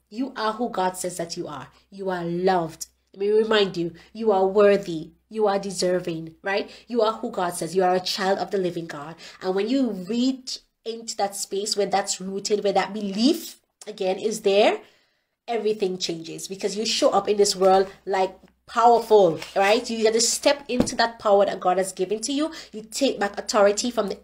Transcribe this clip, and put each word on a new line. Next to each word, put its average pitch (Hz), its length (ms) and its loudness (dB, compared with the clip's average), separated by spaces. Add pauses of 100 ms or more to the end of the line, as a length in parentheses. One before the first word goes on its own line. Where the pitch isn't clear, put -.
You 254 260 -6
are 220 180 -2
who 233 160 -4
God 185 280 -2
says 180 200 -6
that 170 200 -8
you 175 100 -8
are. 143 200 -14 (220)
You 196 200 -8
are 175 160 -4
loved. 175 640 0 (260)
Let 190 80 -12
me 202 100 0
remind 214 460 2
you, 170 160 -4 (180)
you 220 220 0
are 190 120 4
worthy. 190 640 2 (180)
You 214 180 0
are 196 100 2
deserving, 180 840 -4
right? 202 280 -4 (180)
You 233 140 0
are 220 120 2
who 233 180 -8
God 175 220 -4
says. 165 200 -6
You 185 120 2
are 180 100 4
a 185 60 0
child 196 380 -2
of - 120 -6
the 208 60 -2
living 170 300 -4
God. 156 280 -14 (260)
And 185 140 -2
when 208 140 -2
you 254 220 0 (180)
reach 254 500 -2 (240)
into 226 320 -10
that 202 180 -4
space 202 440 -6
where 202 80 2
that's 190 340 -2
rooted, 196 420 -4
where 196 120 2
that 190 200 0
belief, 214 680 -2 (260)
again, 202 320 -4
is 202 220 -4
there, 214 400 4 (640)
everything 214 500 -2
changes 160 520 -10
because 190 260 -6
you 220 100 -4
show - 260 2
up 196 180 2
in 208 80 2
this 202 180 4
world, 190 320 6 (180)
like, 190 320 -2 (280)
powerful, 220 720 6 (160)
right? 208 340 2
You 226 140 -2
gotta 220 180 4
step - 460 0
into 240 300 -2
that 233 200 -2
power 202 260 4
that 196 160 -2
God 185 200 2
has 185 120 -2
given 196 300 -4
to 285 100 -6
you. 302 200 -2 (200)
You 214 120 -12
take - 360 -2
back 202 200 -4
authority 208 500 2
from 202 200 -2
the - 140 -8